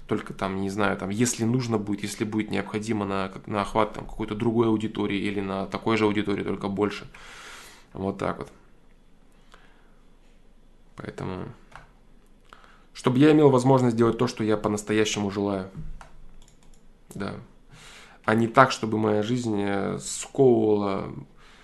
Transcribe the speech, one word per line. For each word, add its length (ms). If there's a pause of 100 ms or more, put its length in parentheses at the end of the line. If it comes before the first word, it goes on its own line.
Только 300
там, 260
не 80
знаю, 280
там, 120
если 360
нужно 340
будет, 240
если 220
будет 260
необходимо 540
на, 240
как-, 180
на 140
охват 320
там, 120
какой-то 300
другой 320
аудитории 500
или 240
на 240
такой 320
же 60
аудитории, 400
только 240
больше. 400 (880)
Вот 260
так 180
вот. 140 (2500)
Поэтому, 500 (1500)
чтобы 240
я 140
имел 180
возможность 460
делать 240
то, 80
что 160
я 140
по-настоящему 760
желаю. 400 (1400)
Да. 220 (920)
А 100
не 120
так, 240
чтобы 260
моя 260
жизнь, 340
э, 440
сковывала 1120 (500)